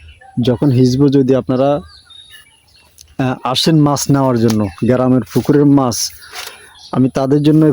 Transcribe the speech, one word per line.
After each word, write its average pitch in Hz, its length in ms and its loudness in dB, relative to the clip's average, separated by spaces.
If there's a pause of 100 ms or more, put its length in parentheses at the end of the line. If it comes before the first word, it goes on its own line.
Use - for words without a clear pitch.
(420)
যখন 127 300 0
হিসবো, 127 380 2
যদি 131 260 2
আপনারা, 131 460 -2 (1400)
আহ, 127 260 -4
আসেন 156 360 0
মাছ 143 320 0
নেওয়ার 135 260 0
জন্য, 110 300 0 (160)
গ্রামের 127 380 0 (120)
পুকুরের 143 320 2
মাছ, 135 300 2 (960)
আমি 127 180 0
তাদের 139 340 -2
জন্য 156 220 2
এই 151 80 2